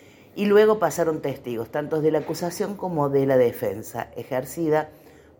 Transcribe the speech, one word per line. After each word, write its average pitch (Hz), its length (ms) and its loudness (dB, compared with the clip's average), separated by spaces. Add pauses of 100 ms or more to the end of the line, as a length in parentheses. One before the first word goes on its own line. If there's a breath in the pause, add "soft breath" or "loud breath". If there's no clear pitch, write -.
(360 loud breath)
y 208 100 -2
luego 214 320 6
pasaron 160 420 0
testigos, 120 500 -6
tanto 151 300 -4
de 156 120 2
la 156 80 2
acusación 175 560 -6
como 160 340 -2
de 139 160 4
la 135 100 4
defensa, 113 800 0
ejercida 151 720 -2 (520 loud breath)